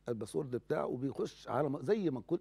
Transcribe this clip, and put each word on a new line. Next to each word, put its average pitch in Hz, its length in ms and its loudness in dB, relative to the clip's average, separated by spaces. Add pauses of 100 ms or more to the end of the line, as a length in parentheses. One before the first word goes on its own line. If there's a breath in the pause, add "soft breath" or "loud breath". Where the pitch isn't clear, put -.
الباسورد 123 420 -4
بتاعه 147 340 0
وبيخش - 640 -4
على 139 220 4
م-، 139 140 -2
زي 190 260 4
ما 135 120 0
تكون 175 200 0